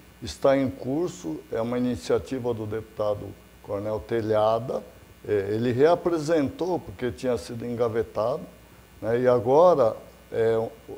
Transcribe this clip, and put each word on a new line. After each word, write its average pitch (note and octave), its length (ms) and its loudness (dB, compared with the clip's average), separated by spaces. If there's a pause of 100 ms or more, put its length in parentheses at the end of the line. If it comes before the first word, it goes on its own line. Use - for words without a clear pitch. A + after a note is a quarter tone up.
(220)
está C#3 360 2
em C3+ 120 2
curso, D#3 720 -6 (100)
é A2 120 -2
uma A#2+ 160 -2
iniciativa B2 760 -2
do A2 120 -6
deputado G#2 600 -4 (360)
Coronel G#2+ 380 -4
Telhada, A2 840 0 (420)
é, G2+ 260 0
ele A#2 200 0
reapresentou, D#3+ 1040 2
porque A#2 320 -8
tinha A#2+ 280 -2
sido A#2 280 -10
engavetado, A#2 760 -2 (600)
né, A#2 200 0
e B2 80 4
agora, B2+ 680 6 (340)
é, A2+ 400 2 (280)